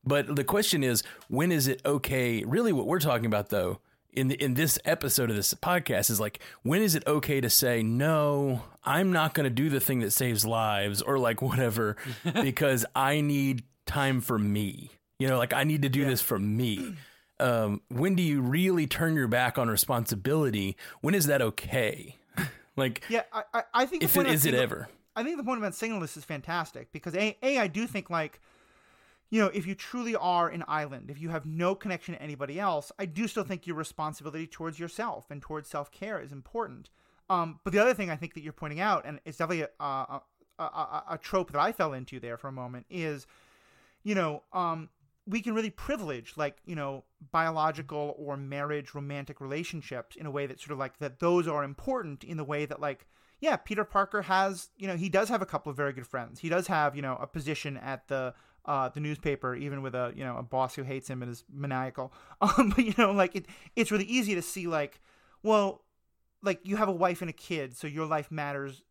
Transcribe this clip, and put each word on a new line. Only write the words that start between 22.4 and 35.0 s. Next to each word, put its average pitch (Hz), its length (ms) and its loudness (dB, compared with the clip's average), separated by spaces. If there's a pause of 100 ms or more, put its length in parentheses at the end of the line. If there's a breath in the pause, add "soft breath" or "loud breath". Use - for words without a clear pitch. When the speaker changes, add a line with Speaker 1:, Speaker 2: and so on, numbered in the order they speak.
Speaker 1:
Like, 131 340 -2
Speaker 3:
Yeah, 226 120 2 (100)
I, 220 100 -4 (100)
I, 233 100 0 (120)
I 254 120 6
think 320 140 -4
the - 60 2
Speaker 1:
if - 80 4
Speaker 3:
point 185 120 4
Speaker 1:
it, - 40 2
Speaker 3:
about 156 60 4
Speaker 1:
is 147 100 2
it 143 40 4
Speaker 3:
single, 127 120 4
Speaker 1:
ever? - 260 -2 (260)
Speaker 3:
I 226 80 -2
think 311 140 -4
the 277 80 -6
point 247 140 -2
about 208 160 -4
singleness 208 420 -4
is 147 80 -16
fantastic 160 680 -6
because 160 220 -8
A, 208 280 0
A, 269 160 2
I 214 80 4
do 196 200 -2
think, 196 220 -6
like, 160 320 -4 (880 soft breath)
you 220 120 4
know, 196 120 6
if 190 140 -4
you 190 80 -6
truly 233 420 -6
are 175 320 2
an 170 180 -6
island, 143 440 -4
if 143 100 -12
you 165 100 -8
have 160 140 -4
no 170 300 0
connection 180 400 -6
to - 80 -12
anybody 143 360 -8
else, 175 400 -2
I 196 80 -4
do 185 220 -4
still 202 160 -4
think 165 220 -8
your 170 100 -6
responsibility 156 720 -8
towards 160 320 -10
yourself 170 520 -8